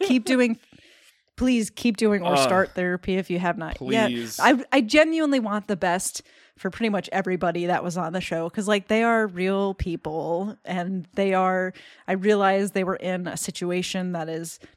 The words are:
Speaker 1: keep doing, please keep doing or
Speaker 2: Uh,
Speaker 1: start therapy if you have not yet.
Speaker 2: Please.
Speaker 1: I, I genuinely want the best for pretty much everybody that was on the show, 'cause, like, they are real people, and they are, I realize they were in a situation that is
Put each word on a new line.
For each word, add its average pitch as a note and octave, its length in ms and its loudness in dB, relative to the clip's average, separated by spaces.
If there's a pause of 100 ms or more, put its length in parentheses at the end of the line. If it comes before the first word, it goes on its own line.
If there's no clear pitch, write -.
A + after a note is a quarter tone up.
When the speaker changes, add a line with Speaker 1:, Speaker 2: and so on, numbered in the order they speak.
Speaker 1:
keep B3 240 4
doing, B3 340 2 (800)
please A#3+ 340 2
keep A#3 260 0
doing G#3 260 2
or F3 120 0
Speaker 2:
Uh, C#3 100 4
Speaker 1:
start F#3+ 300 2
therapy F3+ 420 -2
if F#3+ 140 -4
you F3 80 0
have F3 180 -2
not D#3+ 240 -6
yet. B2+ 280 2
Speaker 2:
Please. A#2 320 -6
Speaker 1:
I, B3 220 6 (100)
I C#4 80 6
genuinely D4+ 600 4
want G#3 280 -4
the G3+ 80 -2
best F3+ 460 -2 (340)
for F#3+ 140 -6
pretty A3+ 180 -2
much G3+ 220 -2
everybody F3 560 -2
that F3 160 2
was E3+ 140 -6
on E3 160 -4
the F3+ 80 -4
show, E3 280 -4
'cause, G3 200 -6
like, G3+ 180 0
they A3 160 2
are A3+ 240 2
real F#3+ 480 -2
people, E3+ 880 -4
and F3+ 500 -4
they G3 200 0
are, F#3 380 0 (340)
I F3+ 60 -2
realize G3 580 2
they F#3+ 140 -2
were F#3 100 -2
in F3+ 320 -6
a D#3+ 100 -8
situation F3+ 760 -4
that D#3+ 160 -6
is E3 320 -10 (160)